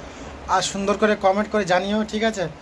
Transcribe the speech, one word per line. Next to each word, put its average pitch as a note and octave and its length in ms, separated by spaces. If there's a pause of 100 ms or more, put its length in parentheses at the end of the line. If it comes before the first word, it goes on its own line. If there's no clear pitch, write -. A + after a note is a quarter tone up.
(480)
আর F3+ 140
সুন্দর G3 320
করে G#3 220
কমেন্ট G3+ 360
করে G#3+ 120
জানিও, G3 400
ঠিক G#3+ 200
আছে? G3+ 240 (140)